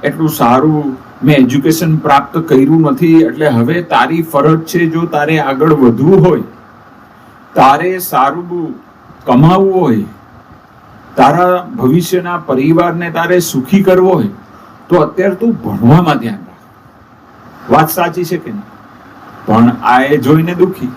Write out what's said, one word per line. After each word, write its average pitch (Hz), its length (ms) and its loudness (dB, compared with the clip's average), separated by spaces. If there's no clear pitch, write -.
એટલું 151 240 -2
સારું 135 680 0
મેં 147 140 4
એજ્યુકેશન 151 600 0
પ્રાપ્ત 139 420 0
કર્યું 151 420 2
નથી, 160 420 2
એટલે 147 260 0
હવે 135 340 0
તારી 147 400 -2
ફરજ 160 420 0
છે, 170 220 -2
જો 160 160 -2
તારે 151 360 -2
આગળ 139 340 0
વધવું 147 560 2
હોય, 135 140 0
તારે 170 440 0
સારું 160 760 -4
કમાવવું 185 540 2
હોય, 120 240 0
તારા 180 600 0
ભવિષ્યના 175 600 -2
પરિવારને 165 760 -2
તારે 170 300 0
સુખી 170 420 0
કરવો 185 320 4
હોય, 113 140 -2
તો 170 80 2
અત્યારે 185 380 0
તું 226 180 -2
ભણવામાં 135 640 2
ધ્યાન 113 180 -6
રાખ." - 1300 -20
વાત 156 200 2
સાચી 170 340 -4
છે 175 120 -6
કે 127 140 -10
નહીં? 104 120 -10
પણ 117 360 2
આ 123 200 2
એ 143 140 0
જોઈને 160 380 0
દુખી. 175 420 -2